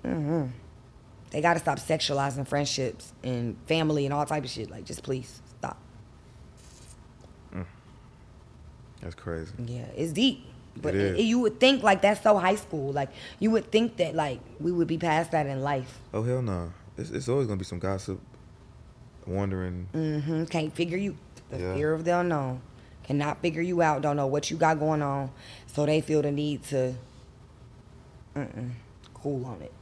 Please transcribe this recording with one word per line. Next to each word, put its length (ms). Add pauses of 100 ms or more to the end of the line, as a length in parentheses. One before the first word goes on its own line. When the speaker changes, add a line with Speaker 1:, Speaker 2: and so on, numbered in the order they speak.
Speaker 1:
mm-hmm. 420 (840)
They 100
gotta 200
stop 180
sexualizing 680
friendships 640 (100)
and 340 (120)
family 360
and 80
all 140
type 160
of 80
shit. 180
Like, 160
just 200
please 360 (200)
stop. 160 (1800)
Speaker 2:
Mm. 100 (1400)
That's 140
crazy. 380 (120)
Speaker 1:
Yeah, 220 (100)
it's 160
deep. 340 (300)
But 200
Speaker 2:
It 40
is. 200
Speaker 1:
it, 20
you 180
would 200
think, 240
like, 180
that's 200
so 140
high 200
school. 360
Like, 180 (280)
you 140
would 180
think 280
that, 180
like, 240 (180)
we 140
would 160
be 100
past 320
that 160
in 160
life. 380 (120)
Speaker 2:
Oh, 120
hell 180
no. 300 (260)
It's, 120
it's 180
always 180
gonna 120
be 60
some 140
gossip, 400 (1080)
wondering. 680
Speaker 1:
Mm-hmm. 520
Can't 280
figure 240
you. 180 (340)
The 100
Speaker 2:
Yeah. 160
Speaker 1:
fear 160
of 120
the 140
unknown. 440 (420)
Cannot 380
figure 200
you 200
out. 200
Don't 140
know 120
what 240
you 40
got 220
going 240
on. 280 (360)
So 180
they 160
feel 220
the 80
need 340
to, 300 (1400)
mm-mm, 340 (440)
cool 320
on 160
it. 200